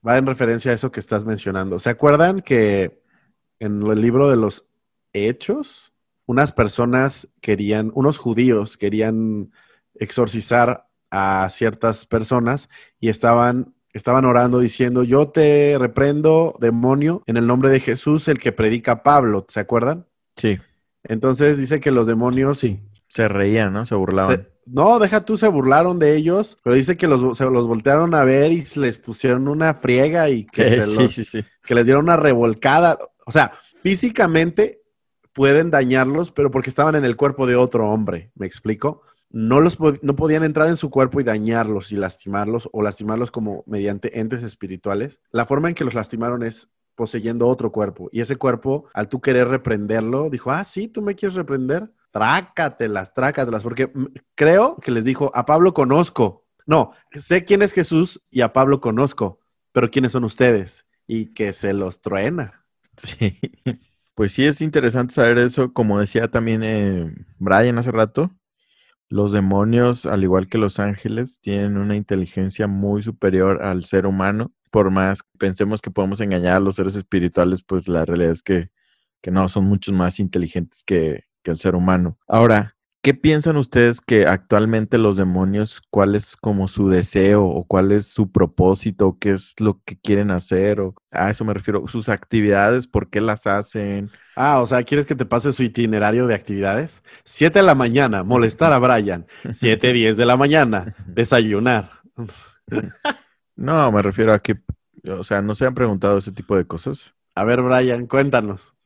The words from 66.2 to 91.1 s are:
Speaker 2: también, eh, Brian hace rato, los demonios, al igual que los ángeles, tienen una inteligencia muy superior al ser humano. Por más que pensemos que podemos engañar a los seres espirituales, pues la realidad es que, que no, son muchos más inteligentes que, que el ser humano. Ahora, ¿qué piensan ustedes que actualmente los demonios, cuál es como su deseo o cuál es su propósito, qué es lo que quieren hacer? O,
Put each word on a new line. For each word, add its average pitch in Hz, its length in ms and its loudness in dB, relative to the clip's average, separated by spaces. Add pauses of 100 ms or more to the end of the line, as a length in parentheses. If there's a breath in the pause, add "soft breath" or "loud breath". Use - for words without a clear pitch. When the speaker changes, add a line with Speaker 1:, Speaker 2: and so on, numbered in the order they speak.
Speaker 2:
también, 113 320 -2
eh, 101 520 -4 (240)
Brian 110 400 2
hace 123 120 -4
rato, 110 400 0 (800)
los 101 240 -2
demonios, 107 720 2
al 98 180 -2
igual 95 260 2
que 113 100 -4
los 104 200 -2
ángeles, 110 640 -6
tienen 101 380 -4
una 104 180 -4
inteligencia 95 720 -4
muy 101 360 -4
superior 95 600 0
al 92 240 -4
ser 95 200 0
humano. 98 460 -2 (180)
Por 98 200 2
más 95 320 0
que - 160 -20
pensemos 98 420 -2
que 101 100 -12
podemos 98 300 -4
engañar 92 360 0
a 95 40 4
los 98 160 -2
seres 98 180 -4
espirituales, 92 680 0
pues 92 260 -6
la 82 160 -2
realidad 85 280 0
es 82 100 -6
que, 90 260 -2 (540)
que 90 80 -10
no, 92 180 2
son 98 160 -2
muchos 98 300 -2
más 90 260 -2
inteligentes 87 640 -6
que, 80 400 -2 (180)
que 85 80 -8
el 80 60 -4
ser 90 180 -2
humano. 90 440 0 (100)
Ahora, 110 480 4 (260)
¿qué 135 120 2
piensan 151 420 2
ustedes 120 440 2
que 104 280 4
actualmente 110 680 0
los 104 200 2
demonios, 95 760 -2
cuál 101 240 2
es - 220 -4
como 98 320 -2
su 98 200 0
deseo 98 560 2
o 90 220 -2
cuál 98 240 2
es 101 160 0
su 101 240 -2
propósito, 95 920 2
qué 101 120 0
es - 260 -6
lo 107 260 -2
que - 140 -18
quieren 101 320 0
hacer? 95 500 -2
O, 92 140 -6 (160)